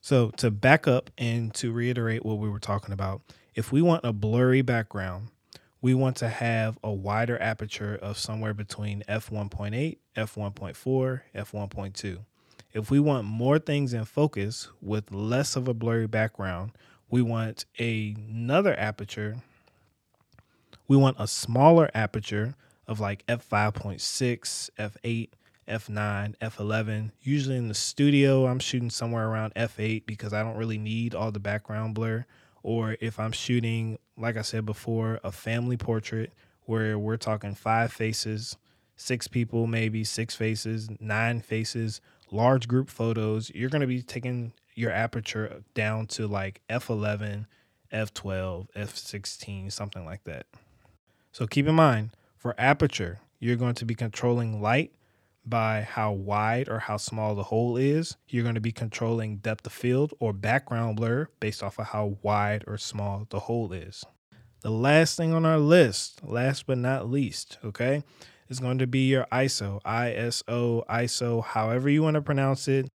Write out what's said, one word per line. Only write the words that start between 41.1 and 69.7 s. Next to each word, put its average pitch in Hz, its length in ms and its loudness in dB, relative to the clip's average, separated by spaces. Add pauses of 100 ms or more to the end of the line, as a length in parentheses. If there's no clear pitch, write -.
faces, 110 600 -4 (280)
large 120 380 4
group 127 220 2
photos, 110 640 0
you're 120 140 -2
gonna 143 180 2
be 127 140 -2
taking 123 500 -6 (240)
your 113 160 -2
aperture 110 720 -4 (100)
down 110 340 -2
to, 110 200 -4
like, 95 420 -4
F 117 200 -4
eleven, 107 580 -2 (440)
F 107 220 -4
twelve, 92 600 -6
F 101 220 -8
sixteen, 98 720 -12
something 98 360 -8
like 90 180 -12
that. 73 220 -12 (840)
So - 140 -4
keep 139 220 2
in 156 80 6
mind, 120 360 6 (240)
for - 220 -6
aperture, 131 600 2 (200)
you're 120 160 2
going 120 200 0
to 123 100 -6
be 117 100 -2
controlling 113 640 0
light 123 300 2 (540)
by 110 360 2
how 107 300 -2
wide 107 560 0
or 110 120 -4
how 107 180 -4
small 107 380 -4
the 98 80 -4
hole 117 340 0
is. 143 400 2 (100)
You're 120 160 0
gonna 117 160 0
be 113 120 -2
controlling 113 640 -4
depth 110 280 -6
of - 60 -10
field 131 480 0
or 110 140 0
background 113 640 0
blur 120 320 0 (100)
based 107 240 -4
off 98 160 -8
of 107 80 -6
how 104 340 -2
wide 104 460 2
or 104 100 -6
small 101 520 -6
the 98 120 -4
hole 113 300 -4
is. 90 320 -12 (580)
The 113 100 -4
last 143 440 6
thing 165 180 2
on 165 120 4
our 160 140 6
list, 147 640 6
last 123 440 0
but 131 100 0
not 123 320 0
least, - 540 -2
okay, 131 400 0 (460)
is 127 100 -6
going 127 200 0
to 127 80 2
be 131 200 4
your 131 240 4
iso, 113 540 2